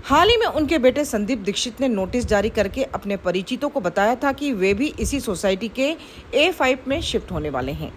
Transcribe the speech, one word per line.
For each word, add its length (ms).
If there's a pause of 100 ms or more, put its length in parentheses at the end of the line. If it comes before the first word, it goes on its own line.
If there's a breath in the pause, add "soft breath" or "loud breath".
हाल 240
ही 80
में 80
उनके 320
बेटे 280
संदीप 340
दीक्षित 420
ने 60
नोटिस 380
जारी 240
करके 340
अपने 340
परिचितों 520
को 120
बताया 340
था 160
कि 220
वे 200
भी 140 (120)
इसी 200
सोसाइटी 500
के 260 (380 loud breath)
ए 180
फ़ाइव 360
में 140
शिफ्ट 300
होने 180
वाले 220
हैं। 260